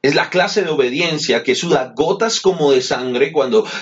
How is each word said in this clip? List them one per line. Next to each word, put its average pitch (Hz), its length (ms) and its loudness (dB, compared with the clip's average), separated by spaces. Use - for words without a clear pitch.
Es 143 140 2
la 151 160 0
clase 185 320 0
de 165 80 -2
obediencia 143 720 0
que 127 140 0
suda 151 400 0
gotas 196 440 0
como 160 300 2
de 127 120 4
sangre 127 500 -2
cuando 131 340 2